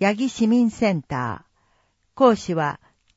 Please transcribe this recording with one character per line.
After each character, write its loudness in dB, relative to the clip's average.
八 0
木 -2
市 -2
民 4
セ 0
ン -4
タ -8
ー。 -20
講 4
師 -6
は -4